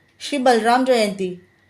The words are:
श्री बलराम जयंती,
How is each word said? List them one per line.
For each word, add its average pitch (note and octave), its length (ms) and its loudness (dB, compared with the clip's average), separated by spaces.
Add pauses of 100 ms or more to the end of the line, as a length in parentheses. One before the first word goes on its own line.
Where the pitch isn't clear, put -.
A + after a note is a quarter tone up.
(200)
श्री - 180 -6
बलराम B3 460 2
जयंती, G3 640 -2 (240)